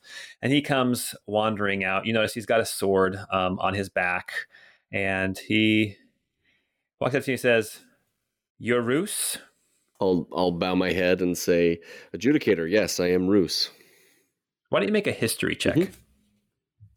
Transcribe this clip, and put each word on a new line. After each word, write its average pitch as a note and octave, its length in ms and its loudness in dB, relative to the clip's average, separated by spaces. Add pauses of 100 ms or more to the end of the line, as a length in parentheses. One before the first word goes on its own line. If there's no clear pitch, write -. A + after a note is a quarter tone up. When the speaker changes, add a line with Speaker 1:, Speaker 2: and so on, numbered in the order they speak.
(400)
Speaker 1:
And A#2+ 120 -2
he D3 100 2
comes B2+ 540 -2 (100)
wandering G#2 560 0
out. F#2+ 240 -2
You A2+ 60 0
notice A2 200 0
he's A2 140 -10
got A2+ 140 2
a A2 40 0
sword, F#2+ 540 2 (120)
um, F#2 280 0
on F#2+ 160 -2
his G2 160 -4
back, F2+ 420 -4 (580)
and F#2+ 460 -2
he A2 600 2 (1000)
walks B2+ 160 -2
up C3 100 -2
to C3+ 80 -4
you - 20 -2
and A#2 60 -4
says, A#2 400 2 (840)
you're A#2+ 160 2
Roos? C#3 580 -4 (640)
Speaker 2:
I'll, F#2 320 2
I'll F2 200 0
bow F#2 240 -2
my F#2 160 2
head F2+ 280 2
and F2+ 160 0
say, E2+ 440 2 (340)
"Adjudicator, F#2 560 2
yes, F#2+ 300 0
I F2+ 80 2
am F#2 180 2
Roos." F#2+ 440 2 (1000)
Speaker 1:
Why C#3 100 0
don't F#3+ 100 0
you G#3 40 0
make G#3 160 0
a A#2 40 0
history - 440 -2
check? - 180 0
Speaker 2:
Mm-hmm. F#3 180 0 (1040)